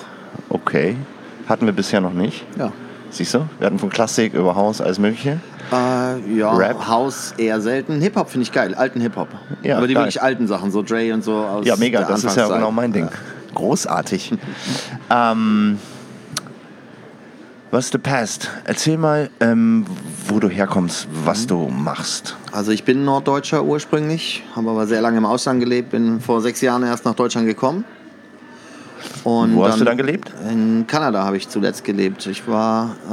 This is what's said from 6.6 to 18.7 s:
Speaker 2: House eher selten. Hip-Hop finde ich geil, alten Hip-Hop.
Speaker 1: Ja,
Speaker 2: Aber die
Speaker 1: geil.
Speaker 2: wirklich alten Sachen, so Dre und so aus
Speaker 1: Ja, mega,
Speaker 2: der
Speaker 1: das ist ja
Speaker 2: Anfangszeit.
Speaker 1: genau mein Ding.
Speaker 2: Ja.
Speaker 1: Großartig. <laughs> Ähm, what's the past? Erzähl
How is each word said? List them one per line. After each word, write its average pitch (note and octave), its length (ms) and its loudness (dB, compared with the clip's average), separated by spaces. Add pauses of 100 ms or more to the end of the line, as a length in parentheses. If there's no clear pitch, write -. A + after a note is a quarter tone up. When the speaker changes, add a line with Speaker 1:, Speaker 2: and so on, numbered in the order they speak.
Speaker 2:
House A#2+ 520 0
eher A2 220 2
selten. C3+ 400 0
Hip-Hop G3+ 300 0
finde B2+ 140 0
ich - 80 -6
geil, G2 220 0
alten B2+ 260 0
Hip-Hop. G2+ 280 -2 (340)
Speaker 1:
Ja, C3+ 160 2
Speaker 2:
Aber B2 100 4
die C3 60 2
Speaker 1:
geil. A#2+ 100 4
Speaker 2:
wirklich G2+ 180 -2
alten B2 240 2
Sachen, G2 240 -2
so G2+ 120 0
Dre A2+ 300 0
und A2 120 -2
so A2 140 0
aus G#2 280 -2
Speaker 1:
Ja, A2+ 100 4
mega, A#2 240 2
Speaker 2:
der E2+ 80 0
Speaker 1:
das G2+ 100 2
ist G#2 180 0
ja A#2+ 80 6
Speaker 2:
Anfangszeit. F#2+ 160 2
Speaker 1:
genau A2 100 2
mein A#2 220 0
Ding. F#2+ 140 0
Speaker 2:
Ja. D#2 40 -6 (440)
Speaker 1:
Großartig. - 840 0
<laughs> - 40 -12 (680)
Ähm, A2 680 4 (1900)
what's - 200 0
the C3 80 2
past? B2 520 -2 (140)
Erzähl D#3 340 0